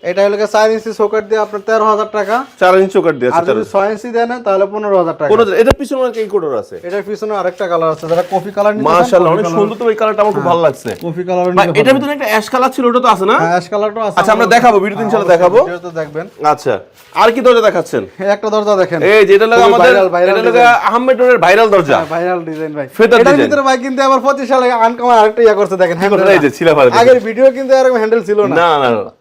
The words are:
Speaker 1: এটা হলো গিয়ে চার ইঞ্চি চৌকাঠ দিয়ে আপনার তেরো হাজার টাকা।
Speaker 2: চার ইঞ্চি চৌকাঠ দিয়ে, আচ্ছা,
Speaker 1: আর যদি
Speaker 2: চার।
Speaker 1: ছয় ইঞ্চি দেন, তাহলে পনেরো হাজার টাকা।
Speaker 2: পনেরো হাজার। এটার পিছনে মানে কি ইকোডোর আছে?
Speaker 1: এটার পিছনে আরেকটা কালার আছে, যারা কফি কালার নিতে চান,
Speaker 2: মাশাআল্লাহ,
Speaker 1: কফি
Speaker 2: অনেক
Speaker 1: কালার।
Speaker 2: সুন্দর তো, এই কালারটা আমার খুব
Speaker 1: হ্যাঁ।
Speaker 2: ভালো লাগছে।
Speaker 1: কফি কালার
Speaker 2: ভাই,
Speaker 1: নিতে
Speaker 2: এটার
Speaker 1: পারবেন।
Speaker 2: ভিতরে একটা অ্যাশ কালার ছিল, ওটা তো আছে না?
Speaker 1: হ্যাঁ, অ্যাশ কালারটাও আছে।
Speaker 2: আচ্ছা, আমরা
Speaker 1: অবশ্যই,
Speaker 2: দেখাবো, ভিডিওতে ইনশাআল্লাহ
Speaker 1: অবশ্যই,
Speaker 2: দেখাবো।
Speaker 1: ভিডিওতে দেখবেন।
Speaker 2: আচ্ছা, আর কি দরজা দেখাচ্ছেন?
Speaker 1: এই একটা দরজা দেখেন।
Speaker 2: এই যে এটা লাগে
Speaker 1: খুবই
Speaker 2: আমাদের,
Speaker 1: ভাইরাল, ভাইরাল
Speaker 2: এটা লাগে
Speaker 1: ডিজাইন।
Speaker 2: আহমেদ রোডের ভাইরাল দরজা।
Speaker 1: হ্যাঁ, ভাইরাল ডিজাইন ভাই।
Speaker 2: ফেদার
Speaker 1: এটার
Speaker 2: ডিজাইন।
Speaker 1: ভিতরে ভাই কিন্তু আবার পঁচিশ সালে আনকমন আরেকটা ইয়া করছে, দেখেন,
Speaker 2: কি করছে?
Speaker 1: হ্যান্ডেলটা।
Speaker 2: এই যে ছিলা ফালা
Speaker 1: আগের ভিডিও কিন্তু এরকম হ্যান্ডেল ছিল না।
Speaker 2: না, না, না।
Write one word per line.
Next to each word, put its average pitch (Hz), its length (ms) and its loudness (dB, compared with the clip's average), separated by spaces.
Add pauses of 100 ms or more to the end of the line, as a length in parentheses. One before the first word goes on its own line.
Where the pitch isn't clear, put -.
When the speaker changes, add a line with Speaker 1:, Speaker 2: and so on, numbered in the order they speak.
(100)
Speaker 1:
এটা 190 140 -4
হলো 202 160 -2
গিয়ে 208 140 -4
চার 214 200 2
ইঞ্চি 220 160 -8 (100)
চৌকাঠ 214 300 -2
দিয়ে 220 140 -2
আপনার 202 240 -10
তেরো 220 240 0
হাজার 214 240 -2
টাকা। 208 200 -4 (240)
Speaker 2:
চার 185 200 4
ইঞ্চি 190 160 0
চৌকাঠ 165 240 0
দিয়ে, 123 160 0
আচ্ছা, 165 160 0
Speaker 1:
আর 107 60 0
যদি 107 60 -4
Speaker 2:
চার। - 80 -12
Speaker 1:
ছয় 196 200 0
ইঞ্চি 214 240 -10
দেন, 233 140 -2 (160)
তাহলে 196 260 0
পনেরো 208 300 -2
হাজার 165 160 -4
টাকা। 151 140 -2
Speaker 2:
পনেরো 226 120 4
হাজার। 190 180 -2
এটার 269 180 2
পিছনে 262 220 -6
মানে 240 140 -4
কি 226 120 -6
ইকোডোর 165 340 -4
আছে? - 140 -16 (100)
Speaker 1:
এটার 196 220 -6
পিছনে 214 320 -8
আরেকটা 180 320 -6
কালার 165 220 -2
আছে, 160 160 -12
যারা 175 220 0
কফি 190 240 -6
কালার 208 200 0
নিতে - 80 -6
চান, 160 140 2
Speaker 2:
মাশাআল্লাহ, 180 320 2
Speaker 1:
কফি 170 60 2
Speaker 2:
অনেক 214 100 -2
Speaker 1:
কালার। 165 140 -2
Speaker 2:
সুন্দর 208 200 -2
তো, 240 120 -6
এই 214 80 -4
কালারটা 214 240 -2
আমার 208 120 0
খুব 190 100 -4
Speaker 1:
হ্যাঁ। 175 100 0
Speaker 2:
ভালো 170 100 -2
লাগছে। 135 240 -4 (160)
Speaker 1:
কফি 170 220 -10
কালার 180 160 -2 (140)
Speaker 2:
ভাই, 196 80 2
Speaker 1:
নিতে 170 140 -2
Speaker 2:
এটার - 40 0
Speaker 1:
পারবেন। 262 120 4
Speaker 2:
ভিতরে 277 200 -4
একটা 262 160 -6
অ্যাশ 214 200 -2
কালার 254 220 0
ছিল, 262 160 -4
ওটা 247 140 0
তো 240 100 2
আছে 190 160 -2
না? 254 80 2
Speaker 1:
হ্যাঁ, 165 160 -2
অ্যাশ 170 180 -4
কালারটাও 214 360 -4
আছে। - 120 -6
Speaker 2:
আচ্ছা, 214 140 2
আমরা 226 120 0
Speaker 1:
অবশ্যই, 233 140 4
Speaker 2:
দেখাবো, 233 240 4
ভিডিওতে 208 220 -6
ইনশাআল্লাহ 202 220 -2
Speaker 1:
অবশ্যই, 180 220 4
Speaker 2:
দেখাবো। 214 80 2 (100)
Speaker 1:
ভিডিওতে 175 220 -10 (100)
দেখবেন। 156 260 -10 (260)
Speaker 2:
আচ্ছা, 139 220 -2 (480)
আর 226 120 4
কি 262 120 -4
দরজা 233 220 4
দেখাচ্ছেন? 156 340 -4 (220)
Speaker 1:
এই 196 100 -2
একটা 208 200 -6
দরজা 208 280 0
দেখেন। 165 160 -2 (140)
Speaker 2:
এই 214 160 6
যে 196 80 4
এটা 214 140 4
লাগে 233 120 4
Speaker 1:
খুবই 220 80 6
Speaker 2:
আমাদের, 175 220 4
Speaker 1:
ভাইরাল, 190 220 2
ভাইরাল 185 220 2
Speaker 2:
এটা 226 120 -2
লাগে 233 100 2
Speaker 1:
ডিজাইন। 240 300 4
Speaker 2:
আহমেদ 254 320 0
রোডের 247 260 4
ভাইরাল 214 280 4
দরজা। 143 220 2
Speaker 1:
হ্যাঁ, 160 180 -4
ভাইরাল 180 260 -4 (100)
ডিজাইন 156 280 -10
ভাই। 135 80 -8 (120)
Speaker 2:
ফেদার 226 220 4
Speaker 1:
এটার 269 140 4
Speaker 2:
ডিজাইন। 285 140 0
Speaker 1:
ভিতরে 285 200 0
ভাই 262 160 2
কিন্তু 269 220 -6
আবার 269 200 2
পঁচিশ 277 260 -2
সালে 254 140 2 (200)
আনকমন 240 340 0
আরেকটা 214 260 2
ইয়া 214 140 4
করছে, 190 220 -2
দেখেন, 170 140 0
Speaker 2:
কি 165 40 -8
করছে? 196 240 2
Speaker 1:
হ্যান্ডেলটা। 196 120 4
Speaker 2:
এই 151 80 2
যে 139 140 2
ছিলা 165 180 2
ফালা 131 120 4 (120)
Speaker 1:
আগের 254 180 6 (100)
ভিডিও 233 180 0 (100)
কিন্তু 269 240 0
এরকম 254 220 2
হ্যান্ডেল 220 260 0
ছিল 208 120 0 (100)
না। 151 120 -2
Speaker 2:
না, 175 80 2 (120)
না, 127 140 2
না। 101 140 -8 (100)